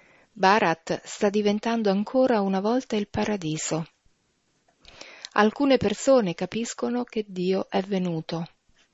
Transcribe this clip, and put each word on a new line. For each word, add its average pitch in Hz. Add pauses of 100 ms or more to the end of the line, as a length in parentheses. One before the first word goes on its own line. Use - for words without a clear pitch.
(320)
Bharat 190
sta -
diventando 208
ancora 214
una 190
volta 226
il 208
paradiso. 165 (1400)
Alcune 247
persone 208
capiscono 240
che 220
Dio 185
è 196
venuto. 175 (460)